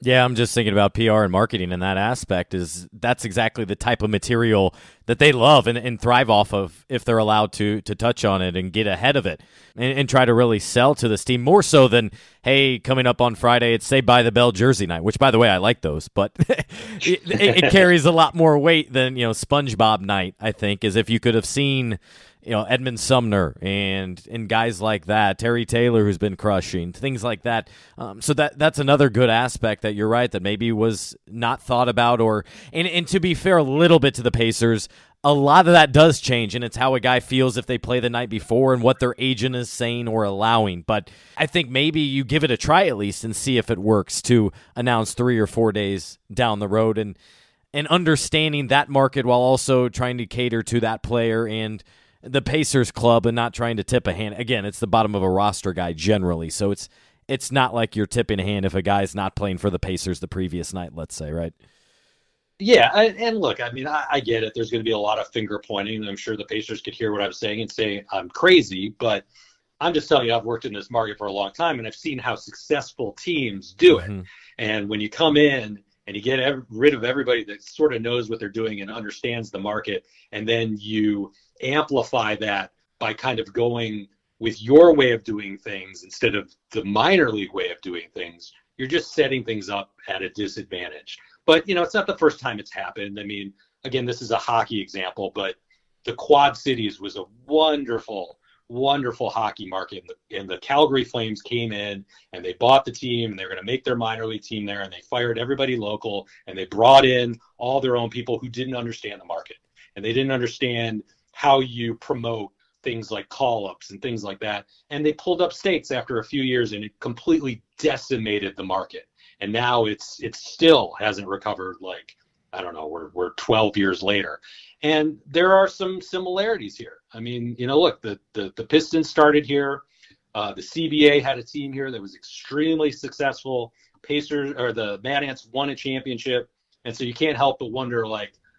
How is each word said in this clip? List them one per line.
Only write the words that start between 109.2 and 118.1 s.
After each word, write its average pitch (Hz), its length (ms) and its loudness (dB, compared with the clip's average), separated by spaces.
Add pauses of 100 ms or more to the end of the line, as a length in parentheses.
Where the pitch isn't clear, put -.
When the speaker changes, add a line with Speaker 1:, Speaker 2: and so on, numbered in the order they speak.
Speaker 2:
the - 60 -20
market. - 300 -12 (400)
And 101 80 -10
they 113 80 -2
didn't 135 200 0
understand 117 720 -4 (300)
how 139 280 4
you 117 340 -6
promote 117 580 -8 (300)
things 113 280 -8
like 101 180 -10
call-ups 110 640 -6
and 98 100 -18
things 117 220 -8
like 98 180 -12
that. 104 260 -8 (240)
And 147 140 -6
they 151 100 0
pulled 180 280 -4
up 175 100 0
stakes - 380 -4
after 127 280 -6
a 107 60 -4
few 139 180 -6
years 123 320 -2
and 104 100 -10
it - 160 -20
completely 131 640 -4 (160)
decimated 110 800 -4